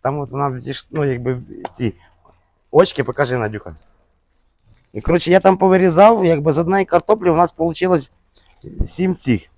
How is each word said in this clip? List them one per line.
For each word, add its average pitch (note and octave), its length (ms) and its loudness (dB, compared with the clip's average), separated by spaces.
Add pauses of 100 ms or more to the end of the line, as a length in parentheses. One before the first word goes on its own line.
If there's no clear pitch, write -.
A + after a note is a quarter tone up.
Там C#3+ 140 -4
от C3 100 -10
вона C3 300 -6
зіш-, - 300 -12
ну, D3+ 140 -4
якби B2 380 -4 (300)
ці A#2 220 -4 (760)
очки, D3+ 340 2
покажи, B2+ 320 -4
Надюха. G#2+ 400 -8 (1160)
І, G#2 80 -10
коротше, E3+ 300 -2
я F#3 100 6
там F#3+ 160 4
повирізав, F#3+ 680 4
якби D#3+ 280 2
з C#3 60 0
одної F#3 260 0
картоплі F3+ 460 0
у D#3 60 2
нас E3+ 160 2
получилось E3 580 -2 (760)
сім F#3 320 -2
цих. - 420 -4